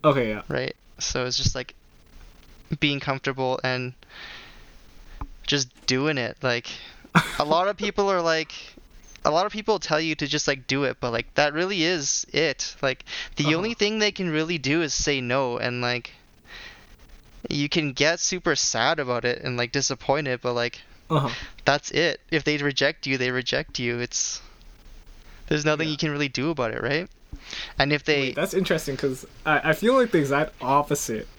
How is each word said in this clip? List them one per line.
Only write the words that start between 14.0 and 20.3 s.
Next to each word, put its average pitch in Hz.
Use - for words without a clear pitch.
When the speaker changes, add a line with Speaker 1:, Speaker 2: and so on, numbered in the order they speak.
Speaker 2:
can 180
really 160
do 143
is 147
say 143
no, 123
and, 120
like, 120
you 143
can 151
get 156
super 175
sad 135
about 123
it 123
and, 131
like, 120
disappointed, 135